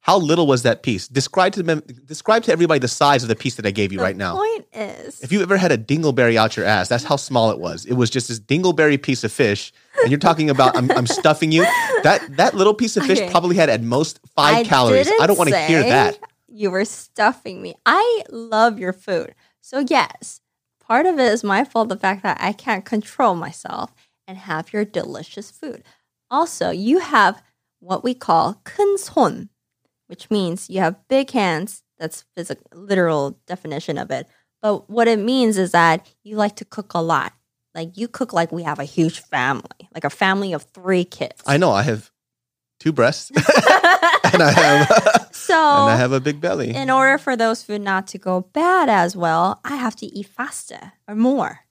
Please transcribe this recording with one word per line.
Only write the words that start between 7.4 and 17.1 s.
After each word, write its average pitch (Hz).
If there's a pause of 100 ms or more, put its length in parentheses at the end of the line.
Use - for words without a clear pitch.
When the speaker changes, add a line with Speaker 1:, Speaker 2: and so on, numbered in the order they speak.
Speaker 1:
it -
was. 85
It 127
was 123
just 127
this 113
dingleberry 151
piece -
of 107
fish, 101 (300)
and 123
you're 143
talking 156
about, 131
"I'm, 127
I'm 127
stuffing 156
you." 160 (400)
That, - (160)
that 190
little 208
piece 220
of 180
fish 185
Speaker 2:
Okay. 180
Speaker 1:
probably 175
had 165
at 110
most 127 (160)
five 156
Speaker 2:
I 233
Speaker 1:
calories. 131
I 381 (140)
don't -
Speaker 2:
didn't 202
Speaker 1:
wanna 170
hear 160
Speaker 2:
say -
Speaker 1:
that. - (300)
Speaker 2:
you 208
were 185
stuffing 196